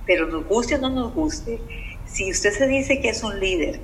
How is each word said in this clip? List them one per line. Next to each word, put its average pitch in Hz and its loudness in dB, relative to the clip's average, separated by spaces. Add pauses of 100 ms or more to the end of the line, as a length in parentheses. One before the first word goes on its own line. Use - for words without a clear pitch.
pero 165 4
nos 160 -4
guste 240 2
o - 2
no 262 0
nos 254 -2
guste, 302 -2 (460)
si - -4
usted 202 2
se 269 4
dice 269 2
que 240 0
es 214 -2
un 202 -4
líder 170 0